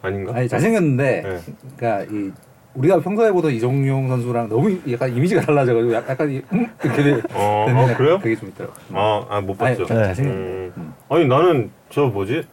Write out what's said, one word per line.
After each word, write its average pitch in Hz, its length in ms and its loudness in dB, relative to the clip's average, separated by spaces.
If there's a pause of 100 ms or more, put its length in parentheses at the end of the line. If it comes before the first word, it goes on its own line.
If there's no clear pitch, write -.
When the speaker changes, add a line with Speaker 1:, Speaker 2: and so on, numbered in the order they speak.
Speaker 1:
아닌가? 98 340 -4
Speaker 2:
아니, 127 120 -2
잘생겼는데, 135 760 2
Speaker 1:
네. 92 160 -6 (360)
Speaker 2:
그러니까 104 380 -4
이, 101 180 -4 (440)
우리가 156 260 4
평소에 208 300 2
보던 165 200 2
이정용 135 560 0
선수랑 120 400 -2
너무 165 300 0 (120)
약간 120 240 -2
이미지가 165 280 2
달라져가지고 123 520 2
약-, 117 160 -2
약간 143 220 -2
이, 131 100 -6 (120)
음? 226 140 0 (160)
이렇게 143 200 0
되-, 139 180 4 (120)
Speaker 1:
어, 104 340 0
Speaker 2:
되는 127 160 4 (100)
Speaker 1:
어, 113 40 -2
그래요? 156 220 4
Speaker 2:
그게 113 160 0
좀 98 140 -12
있더라고요. - 280 -14 (160)
Speaker 1:
아, 104 360 0
아, 104 120 -2
못 95 200 -6
Speaker 2:
아니, 123 140 2
Speaker 1:
봤죠. 95 100 -4
Speaker 2:
잘생겼는데. 110 380 0
Speaker 3:
네. 92 540 -6
Speaker 1:
음. - 0 -
Speaker 2:
음. 82 160 -12 (160)
Speaker 1:
아니, 165 160 4
나는 135 460 2 (180)
저 143 160 0
뭐지? 101 480 -2